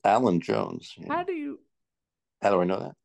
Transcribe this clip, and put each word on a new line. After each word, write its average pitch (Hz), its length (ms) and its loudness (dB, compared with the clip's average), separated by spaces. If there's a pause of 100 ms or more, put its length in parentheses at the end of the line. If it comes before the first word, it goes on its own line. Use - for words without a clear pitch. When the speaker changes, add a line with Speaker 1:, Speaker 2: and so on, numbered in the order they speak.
Speaker 1:
Alan 101 360 4
Jones. 50 580 -4
Yeah. - 100 -16
Speaker 2:
how 339 140 -4
do 370 100 -6
you 294 280 -10 (800)
Speaker 1:
How 104 80 4
do 95 100 4
I 90 40 2
know 95 160 -2
that? - 120 -10 (120)